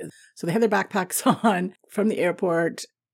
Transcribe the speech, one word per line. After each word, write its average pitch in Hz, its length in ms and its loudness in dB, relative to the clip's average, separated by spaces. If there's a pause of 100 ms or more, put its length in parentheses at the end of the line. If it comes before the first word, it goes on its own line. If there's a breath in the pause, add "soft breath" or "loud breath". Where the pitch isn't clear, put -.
(360 loud breath)
so - 120 -8
they 165 60 0
had 226 100 2
their 220 60 4
backpacks 190 580 -2
<laughs> - 160 2
on 196 320 2 (160)
from 208 180 0
the - 80 -2
airport, 170 680 0 (280)